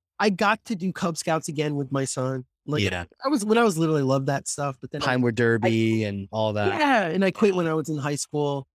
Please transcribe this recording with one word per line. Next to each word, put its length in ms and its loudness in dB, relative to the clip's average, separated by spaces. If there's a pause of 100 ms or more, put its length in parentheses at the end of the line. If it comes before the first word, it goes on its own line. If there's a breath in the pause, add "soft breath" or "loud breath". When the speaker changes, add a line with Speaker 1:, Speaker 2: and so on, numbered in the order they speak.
(180)
Speaker 1:
I 120 4
got 360 0
to 100 -4
do 160 -4
Cub 240 -4
Scouts 320 -2
again 280 -2
with 160 -4
my 120 0
son. 420 -4 (200)
Like, 180 0
Speaker 2:
Yeah. 200 -2 (200)
Speaker 1:
I 40 0
was, 160 0
when 140 2
I 60 4
was 140 2
little, 180 2
I 60 2
loved 240 2
that 220 -2
stuff, 320 -6
but 100 -16
then 120 -8
I 40 -2
Speaker 2:
Pinewood 280 2 (280)
Speaker 1:
I 80 4
Speaker 2:
Derby 340 2
and 280 -6
all 220 0
that. 280 0
Speaker 1:
Yeah, 260 2
and 160 0
I 80 2
quit 200 2
Speaker 2:
Yeah. 40 0
Speaker 1:
when 120 0
I 60 0
was 160 -2
in 80 -4
high 180 -4
school, 600 -4